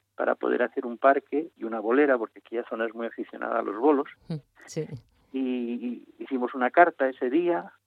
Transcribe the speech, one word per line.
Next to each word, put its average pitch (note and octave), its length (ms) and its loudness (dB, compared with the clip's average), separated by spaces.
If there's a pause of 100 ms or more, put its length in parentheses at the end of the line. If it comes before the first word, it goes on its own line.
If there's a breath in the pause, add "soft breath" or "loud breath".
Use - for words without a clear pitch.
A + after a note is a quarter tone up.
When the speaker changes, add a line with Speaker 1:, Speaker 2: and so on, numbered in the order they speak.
(160)
Speaker 1:
para - 180 0
poder B2 300 0
hacer - 200 -4
un A#2+ 140 -8
parque C#3+ 580 2
y - 60 -18
una A2+ 160 -6
bolera, B2+ 400 4
porque G#2 220 -8
aquella A#2 280 -8
zona A2+ 180 -4
es A2+ 80 -6
muy A#2 120 -6
aficionada A#2 540 -6
a - 20 0
los G#2 160 -6
bolos. C#3+ 300 4 (180)
Speaker 2:
Mm, E3 80 -8 (320)
sí. D#3 200 -8 (460)
Speaker 1:
Y, C3+ 60 -6
y B2 680 -4 (100)
hicimos B2 360 -4
una B2+ 160 0
carta E3 380 4
ese C3 220 -4
día, F3 420 0 (140)